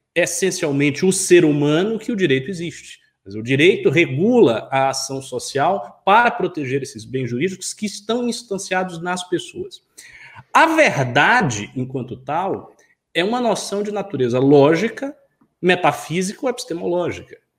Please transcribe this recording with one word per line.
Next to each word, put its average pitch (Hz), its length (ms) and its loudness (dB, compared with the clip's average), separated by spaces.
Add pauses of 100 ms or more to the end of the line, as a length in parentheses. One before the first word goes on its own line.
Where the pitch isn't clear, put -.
(140)
essencialmente, 160 920 0
o 190 80 0
ser 175 320 6
humano 151 540 2
que - 120 -6
o 226 60 -2
direito 135 320 0
existe. 170 500 -12 (300)
Mas 98 60 -12
o 110 80 -8
direito 165 480 4
regula 160 800 2
a 135 180 2
ação 135 320 -6
social 139 840 -4
para 233 280 6
proteger 143 500 -4
esses 110 240 -14
bens 123 240 -6
jurídicos 165 460 -6
que 208 100 -8
estão 233 420 -4
instanciados 185 720 -6
nas 180 280 -6
pessoas. - 560 -8 (680)
A 302 120 6
verdade, 160 1080 2
enquanto 127 420 -8
tal, 151 560 -6 (400)
é 165 100 0
uma 233 180 -2
noção 208 420 -2
de 208 80 -6
natureza 127 480 -2
lógica, 160 760 4 (460)
metafísica 180 800 -2
ou 262 80 -2
epistemológica. 175 880 -6 (220)